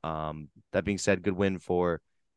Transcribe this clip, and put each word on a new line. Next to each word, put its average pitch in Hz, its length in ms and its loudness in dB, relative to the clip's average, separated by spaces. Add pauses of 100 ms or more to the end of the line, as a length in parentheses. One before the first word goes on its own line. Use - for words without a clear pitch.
Um, 78 460 -6 (220)
that 95 140 0
being 101 140 0
said, 95 240 2
good 98 100 2
win 95 260 0
for, 87 400 0 (380)